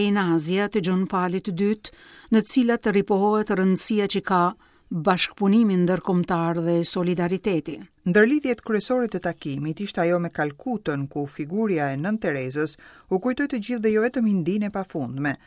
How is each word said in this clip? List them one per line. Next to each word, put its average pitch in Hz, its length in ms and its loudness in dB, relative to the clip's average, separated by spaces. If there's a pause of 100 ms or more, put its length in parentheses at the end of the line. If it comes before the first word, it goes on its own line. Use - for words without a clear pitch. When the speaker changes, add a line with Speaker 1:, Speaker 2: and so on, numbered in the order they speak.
Speaker 1:
in 202 100 2
Asia 180 560 2
të 214 140 0
Gjon 185 240 2
Palit 180 400 -2
të - 80 -2
dytë, 208 340 -2 (400)
në 220 80 6
të - 140 -2
cilat 233 420 2
ripohohet 208 560 2
rëndësia 190 600 2
që 196 100 -2
ka 180 180 2 (460)
bashkëpunimi 196 920 2
ndërkombëtar 170 840 0
dhe 170 240 2
solidariteti. 180 880 -2 (320)
Speaker 2:
Ndërlidhjet 233 560 2
kryesore 233 480 -2
të 180 160 -4
takimit 156 560 -6
ishte 196 220 -4
ajo 175 120 2
me 170 140 -4
Kalkutën, 147 800 -4
ku 143 160 -4
figuria 160 640 -2
e 135 80 -4
Nën 214 240 -2
Terezës 143 540 -4 (320)
u 190 100 0
kujtoi 254 320 -2
të 240 140 -2
gjithë 240 180 -2
dhe 214 140 2
jo 220 80 2
vetëm 240 260 0
Indinë 196 380 0
e - 80 -8
pafundme, 135 580 -4 (100)